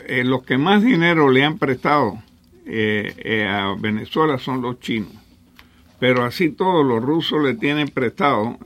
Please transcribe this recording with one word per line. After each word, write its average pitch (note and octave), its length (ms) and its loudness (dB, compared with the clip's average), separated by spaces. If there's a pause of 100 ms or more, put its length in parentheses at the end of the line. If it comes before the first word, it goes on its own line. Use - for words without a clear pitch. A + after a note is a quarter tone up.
eh, B2+ 180 -2
los B2+ 200 0
que C3 140 -2
más G3 240 4
dinero E3+ 480 4
le C3 140 6
han D3+ 140 -2
prestado, C#3 640 0 (440)
eh, G#2+ 520 -4
eh, G#2+ 280 -2
a G2 320 -2
Venezuela A2+ 600 -2
son C3 240 -6
los B2 180 -6
chinos. G#2+ 300 -6 (880)
Pero B2 260 2
así D3+ 260 -2
todos F3+ 340 2
los A#2 180 2
rusos D3+ 400 0
le C3 120 2
tienen C#3+ 340 -2
prestado A#2+ 760 -2